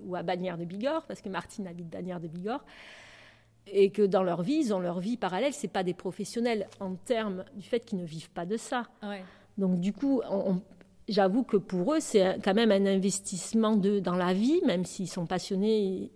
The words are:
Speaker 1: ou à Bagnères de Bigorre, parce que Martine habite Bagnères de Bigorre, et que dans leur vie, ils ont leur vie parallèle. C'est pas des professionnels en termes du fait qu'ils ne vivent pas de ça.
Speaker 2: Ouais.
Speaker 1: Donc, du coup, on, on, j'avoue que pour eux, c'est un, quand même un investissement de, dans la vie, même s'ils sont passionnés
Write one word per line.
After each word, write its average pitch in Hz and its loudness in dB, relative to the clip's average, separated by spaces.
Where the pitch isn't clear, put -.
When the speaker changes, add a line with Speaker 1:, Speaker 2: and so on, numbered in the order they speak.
Speaker 1:
ou 180 -6
à 175 -4
Bagnères 180 -4
de 170 -6
Bigorre, 247 -4
parce - -12
que 202 -10
Martine 190 -8
habite 175 -12
Bagnères 180 -8
de 165 -8
Bigorre, 185 -8
et 196 4
que 208 2
dans 190 4
leur 175 0
vie, 285 0
ils 240 2
ont 185 0
leur 175 -2
vie 226 -2
parallèle. 202 -2
C'est - -6
pas 190 -2
des 175 -2
professionnels 214 -4
en 190 -6
termes 202 -4
du 196 -14
fait 240 0
qu'ils 208 -6
ne 175 -6
vivent 160 -12
pas 175 -6
de 208 -2
ça. 240 -6
Speaker 2:
Ouais. 202 -10
Speaker 1:
Donc, 185 2
du 190 0
coup, 277 2
on, 196 0
on, 185 0
j'avoue 196 4
que - 2
pour 185 0
eux, 320 2
c'est 196 4
un, 190 2
quand 196 2
même 226 6
un 196 4
investissement 196 2
de, 202 4
dans 180 0
la 180 2
vie, 262 4
même 180 2
s'ils - -6
sont 175 -4
passionnés 190 0